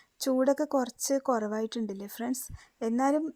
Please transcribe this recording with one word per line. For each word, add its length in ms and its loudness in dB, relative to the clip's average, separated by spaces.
ചൂടൊക്കെ 440 4
കുറച്ച് 500 0
കുറവായിട്ടുണ്ടല്ലേ 960 -2
ഫ്രണ്ട്സ്? 460 -6
എന്നാലും 540 2